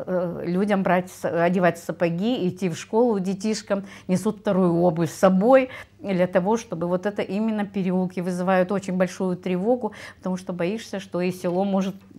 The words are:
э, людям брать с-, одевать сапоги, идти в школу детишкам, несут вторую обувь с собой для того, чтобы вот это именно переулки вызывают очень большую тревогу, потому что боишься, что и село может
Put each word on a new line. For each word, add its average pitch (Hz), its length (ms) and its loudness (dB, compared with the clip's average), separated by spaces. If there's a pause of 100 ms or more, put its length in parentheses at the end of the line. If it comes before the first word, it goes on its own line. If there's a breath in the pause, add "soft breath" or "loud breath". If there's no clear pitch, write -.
э, 170 400 -2
людям 190 360 0
брать 185 260 2
с-, - 160 -10 (200)
одевать 180 340 2
сапоги, 180 680 -2
идти 180 200 -2
в 160 80 -6
школу 226 440 0
детишкам, 196 640 -4 (240 loud breath)
несут 185 320 0
вторую 185 420 2
обувь 170 300 2
с - 80 -14
собой 226 480 6 (320 loud breath)
для 180 260 0
того, 190 300 2
чтобы 175 320 -4
вот 180 180 0
это 208 160 -4
именно 214 420 -2
переулки 185 540 -2
вызывают 185 540 0
очень 190 240 -4
большую 185 400 -2
тревогу, 208 560 -2 (260 loud breath)
потому 185 180 -4
что 185 160 -8
боишься, 190 460 -4
что 185 220 -6
и 180 100 0
село 180 340 -2
может 190 300 0 (240)